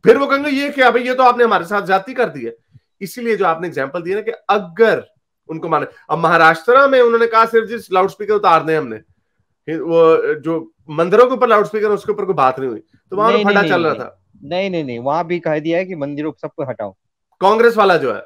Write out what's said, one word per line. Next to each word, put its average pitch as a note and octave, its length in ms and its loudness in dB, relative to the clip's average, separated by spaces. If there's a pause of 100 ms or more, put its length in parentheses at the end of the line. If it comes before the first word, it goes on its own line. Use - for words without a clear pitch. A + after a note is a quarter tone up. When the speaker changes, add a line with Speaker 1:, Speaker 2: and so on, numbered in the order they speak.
Speaker 1:
फिर A#3+ 140 6
वो C#4 100 -2
कहेंगे, C#4 220 0
"ये C#4 200 -2
क्या C4 220 2
भाई, B3 120 0
ये B3 100 -2
तो B3+ 100 2
आपने A#3+ 200 4
हमारे F#3+ 220 0
साथ G3+ 200 -4
ज्यादती F#3+ 280 -2
कर A#3+ 160 -2
दी C#3 160 -12
है।" A2+ 100 -10 (460)
इसीलिए A3+ 340 -4
जो F#3+ 100 -2
आपने E3 220 -2
एग्जांपल C#3 340 -6
दिया F3+ 140 -6
ना - 60 -6
कि A3 100 -8
अगर F#3+ 760 0 (400)
उनको D#3+ 220 -10
माने, D3 180 -2 (220)
अब D#3 80 -2
महाराष्ट्र E3 720 4
में C4+ 140 4
उन्होंने A#3 260 2
कहा, A3+ 180 4
"सिर्फ A3+ 220 0
जिस G#3 240 -10
लाउडस्पीकर F#3+ 420 -2
उतारने E3 380 2
हैं D#3 80 0
हमने, A#2 180 -8 (800)
वो D#3+ 640 2
जो D#3+ 340 -8 (160)
मंदिरों F3 360 4
के B3+ 80 -2
ऊपर B3 140 0
लाउडस्पीकर, G#3+ 400 0
उसके G#3 240 -2
ऊपर G3+ 140 -4
कोई F#3 100 -2
बात C3 240 0
नहीं C3 100 -6
हुई।" A2 100 -8 (300)
तो F#3 60 -10
वहां G#3+ 180 0
Speaker 2:
नहीं, G#3 120 0
Speaker 1:
पे G3+ 60 0
फटा G3+ 100 2
Speaker 2:
नहीं, E3+ 100 0
Speaker 1:
चल F3 120 0
रहा D3+ 100 -2
Speaker 2:
नहीं, B2+ 100 -10
Speaker 1:
था। - 180 -18 (220)
Speaker 2:
नहीं, F3+ 260 -6
नहीं, E3+ 140 -6
नहीं, B2 160 -8
वहां C#3+ 240 -2
भी E3+ 160 -6
कह D#3 200 -4
दिया E3 180 -4
है F#3 80 -2
कि F#3 100 -12
मंदिरों D3 360 -8
को - 60 -18
सबको D3 280 -12
हटाओ। G#2+ 300 -10 (460)
Speaker 1:
कांग्रेस A3 360 4
वाला G3 200 4
जो C#3 120 -2
है। G2+ 160 -6